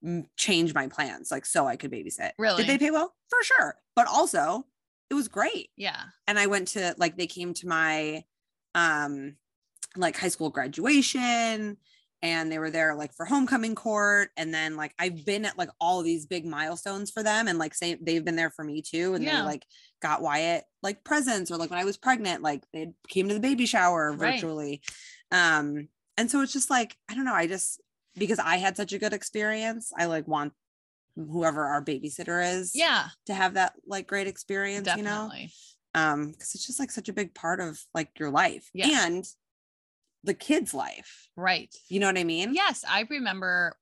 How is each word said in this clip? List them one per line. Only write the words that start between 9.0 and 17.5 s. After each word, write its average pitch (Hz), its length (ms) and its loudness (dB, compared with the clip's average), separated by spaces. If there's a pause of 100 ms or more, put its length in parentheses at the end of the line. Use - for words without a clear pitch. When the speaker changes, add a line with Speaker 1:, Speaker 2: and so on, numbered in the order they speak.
Speaker 1:
like, 180 200 0
high 185 120 -2
school 160 220 -2
graduation, 226 1300 2 (460)
and 165 300 0
they 160 60 -4
were 160 120 -4
there, 160 240 2
like, 147 200 -8
for 165 100 -8
homecoming 240 500 2
court. 202 600 2
And 160 160 -4
then, 156 240 -2
like, 151 220 -6
I've 170 260 -4
been 208 220 0
at, 185 100 -4
like, 233 140 -4 (100)
all 175 220 2
these 165 240 0
big 170 180 -6
milestones 170 640 -6
for 220 120 -6
them. 214 260 2
And, 170 100 2